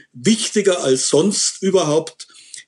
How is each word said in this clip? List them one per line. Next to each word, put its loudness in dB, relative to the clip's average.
wichtiger 0
als 0
sonst 0
überhaupt, 0